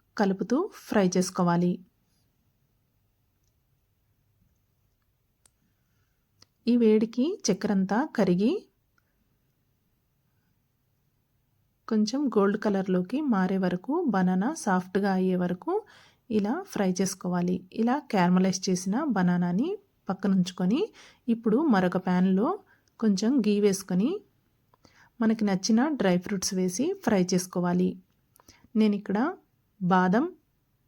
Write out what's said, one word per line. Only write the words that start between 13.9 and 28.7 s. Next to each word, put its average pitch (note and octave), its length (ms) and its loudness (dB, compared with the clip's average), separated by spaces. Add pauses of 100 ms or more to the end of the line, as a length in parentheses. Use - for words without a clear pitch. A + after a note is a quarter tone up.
బనానా F#3 340 0 (140)
సాఫ్ట్గా F#3+ 560 0
అయ్యే F#3 240 0
వరకు F3+ 280 -4 (560)
ఇలా G#3+ 280 0 (180)
ఫ్రై F#3+ 240 0
చేసుకోవాలి. F3+ 580 -2 (240)
ఇలా A#3+ 160 0 (160)
క్యారమలైజ్ F#3 560 2
చేసిన G3 380 -2 (100)
బనానాని F3+ 540 0 (360)
పక్కనుంచుకొని F#3+ 760 0 (500)
ఇప్పుడు A3+ 260 0 (140)
మరొక F#3 240 2 (100)
ప్యాన్లో F#3+ 420 2 (500)
కొంచెం G#3+ 340 2 (140)
ఘీ G#3 180 2
వేసుకొని G3 460 0 (1080)
మనకి A3 280 0
నచ్చిన G3+ 340 2 (180)
డ్రై F#3+ 140 2 (100)
ఫ్రూట్స్ G3 340 -6
వేసి F#3 280 -2 (180)
ఫ్రై G#3+ 160 2 (120)
చేసుకోవాలి. F3+ 560 0 (920)